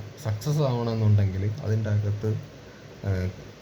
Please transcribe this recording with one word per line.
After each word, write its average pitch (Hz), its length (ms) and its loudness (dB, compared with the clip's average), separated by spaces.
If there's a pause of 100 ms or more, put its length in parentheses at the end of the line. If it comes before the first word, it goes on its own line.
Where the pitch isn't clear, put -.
(240)
സക്സസ് 131 340 0
ആവണമെന്നുണ്ടെങ്കിൽ 107 920 4 (120)
അതിൻ്റെ 110 280 0
അകത്ത്, 104 460 2 (680)
ആ, 92 240 0 (340)